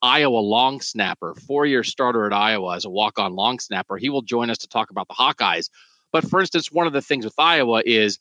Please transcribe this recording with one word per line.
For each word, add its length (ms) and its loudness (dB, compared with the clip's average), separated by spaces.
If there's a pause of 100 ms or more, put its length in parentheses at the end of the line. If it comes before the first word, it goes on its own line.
Iowa 340 4
long 460 2
snapper, 520 -4 (120)
four-year 360 0
starter 440 0
at 80 0
Iowa 420 0
as 80 -8
a 60 -10
walk-on 440 -2
long 240 0
snapper. 380 -6
He 140 -4
will 100 -2
join 300 -2
us 80 -4
to 100 -14
talk 220 -4
about 180 -8
the 60 -16
Hawkeyes. 560 0 (420)
But 160 0
for 120 2
instance, 300 -2
one 160 0
of 60 -2
the 80 0
things 240 -4
with 140 -6
Iowa 480 4
is 340 2